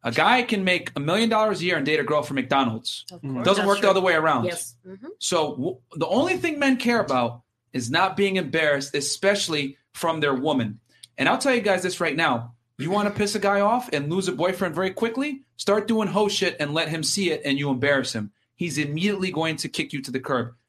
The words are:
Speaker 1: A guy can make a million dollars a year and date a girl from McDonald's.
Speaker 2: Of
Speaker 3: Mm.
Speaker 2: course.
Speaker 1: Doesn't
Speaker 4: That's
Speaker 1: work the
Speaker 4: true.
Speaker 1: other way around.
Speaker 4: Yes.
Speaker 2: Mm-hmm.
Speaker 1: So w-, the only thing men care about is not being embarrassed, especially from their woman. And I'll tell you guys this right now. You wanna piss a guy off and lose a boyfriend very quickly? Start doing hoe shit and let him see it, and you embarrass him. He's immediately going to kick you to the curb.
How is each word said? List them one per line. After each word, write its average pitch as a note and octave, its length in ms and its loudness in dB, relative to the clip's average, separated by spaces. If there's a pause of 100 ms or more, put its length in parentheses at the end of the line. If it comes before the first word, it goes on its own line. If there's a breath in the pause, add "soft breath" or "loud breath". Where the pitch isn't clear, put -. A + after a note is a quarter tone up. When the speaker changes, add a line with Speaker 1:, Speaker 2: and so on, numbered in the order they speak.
Speaker 1:
A B2 80 -2
guy G3+ 300 4
can G#3+ 220 -2
make F3+ 300 0
a D#3 60 -4
million F#3+ 300 2
dollars G#3+ 320 2
a - 20 -4
year F3 140 2
and C#3 80 0
date D3+ 120 4
a - 60 0
girl D3 180 2
from C#3+ 140 -4
McDonald's. B2+ 760 0
Speaker 2:
Of F3+ 120 -18
Speaker 3:
Mm. C#3 120 -6
Speaker 2:
course. B2 120 -4
Speaker 1:
Doesn't E3+ 160 4
Speaker 4:
That's G3 60 2
Speaker 1:
work G3 100 6
the - 40 -2
Speaker 4:
true. G3+ 80 6
Speaker 1:
other F#3+ 120 4
way F3+ 120 4
around. D#3 300 2
Speaker 4:
Yes. - 320 -6 (100)
Speaker 2:
Mm-hmm. G3 200 -16 (120)
Speaker 1:
So D#3 340 0
w-, D3 260 -4 (180)
the D#3+ 100 0
only D4 300 2
thing D#4+ 240 -4
men C4+ 160 4
care A#3+ 240 0
about A#2+ 400 0 (320)
is A#2+ 180 -4
not F#3 260 2
being G3 200 2
embarrassed, D3 580 0
especially D3+ 840 0 (160)
from D#3+ 260 -2
their C#3+ 140 2
woman. B2+ 440 0 (400 loud breath)
And C3+ 100 2
I'll A#3+ 100 2
tell C4 160 2
you A#3 80 0
guys F#3+ 200 2
this F#3 180 -4
right D#3+ 140 0
now. C3+ 380 0 (240)
You D3 140 -4
wanna G#3 220 2
piss G#3 220 -2
a G#3+ 40 -2
guy G3+ 220 2
off A#3 320 2
and D3 180 -2
lose F3+ 180 0
a F#3 40 -2
boyfriend F#3 420 -2
very F#3 160 0
quickly? C4 520 -4 (140)
Start G#3 320 2
doing A3 200 2
hoe G3+ 200 2
shit F#3+ 320 -2
and D3 140 -2
let D#3 140 0
him D#3+ 160 -4
see F#3 260 0
it, D3+ 140 -2
and C#3 140 0
you C#3+ 120 -2
embarrass C3+ 420 0
him. G#2 200 -6 (240)
He's E3 200 -4
immediately F3+ 540 -2
going D#3+ 280 -2
to D3+ 100 -6
kick - 240 -6
you C3+ 100 -6
to C3+ 80 -12
the B2+ 100 -4
curb. A#2+ 320 -2 (160)